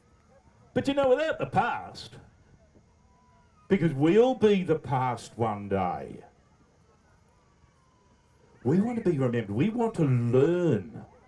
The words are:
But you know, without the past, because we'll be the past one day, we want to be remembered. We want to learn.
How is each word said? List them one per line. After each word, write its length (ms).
But 140
you 60
know, 160
without 280
the 80
past, 680
because 240
we'll 420
be 280
the 160
past 580
one 320
day, 520
we 160
want 220
to 80
be 80
remembered. 320
We 200
want 240
to 100
learn. 1000